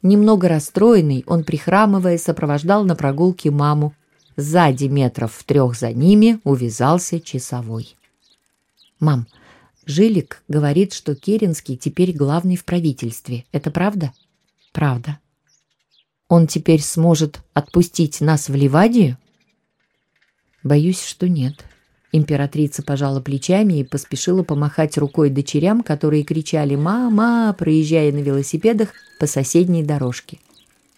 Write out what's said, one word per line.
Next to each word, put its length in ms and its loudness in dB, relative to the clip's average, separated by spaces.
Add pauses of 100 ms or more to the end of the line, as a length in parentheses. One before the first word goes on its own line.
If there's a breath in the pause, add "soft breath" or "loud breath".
Немного 480 4
расстроенный, 760 2
он, 180 0
прихрамывая, 720 0
сопровождал 680 -2
на 120 2
прогулке 540 0
маму. 460 0 (420)
Сзади, 480 0
метров 480 -2
в 120 -20
трех 300 2
за 180 -6
ними, 500 4
увязался 760 -2
часовой. 760 -10 (1040)
«Мам, 280 -2 (580 soft breath)
Жилик 640 -2
говорит, 460 0
что 220 -6
Керенский 600 -4
теперь 340 -2
главный 440 -2
в 100 -10
правительстве. 840 -6
Это 200 -6
правда?» 400 -4 (600)
«Правда». 460 -4 (1080)
«Он 200 6
теперь 340 2
сможет 580 0 (140)
отпустить 680 0
нас 300 0
в 60 -4
Ливадию?» 640 2 (1500)
«Боюсь, 400 2
что 260 -4
нет». 340 -2 (480)
Императрица 680 -2
пожала 400 -4
плечами 580 0
и 40 -2
поспешила 600 -4
помахать 540 -2
рукой 320 0
дочерям, 540 -2
которые 400 0
кричали 520 -2
«Мама!», 840 0
проезжая 540 2
на 80 -4
велосипедах 760 -2 (260)
по 80 -2
соседней 560 0
дорожке. 560 -6 (580)